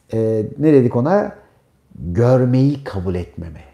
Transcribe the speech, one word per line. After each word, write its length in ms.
Ee, 300
ne 140
dedik 240
ona? 360
Görmeyi 880
kabul 300
etmeme. 460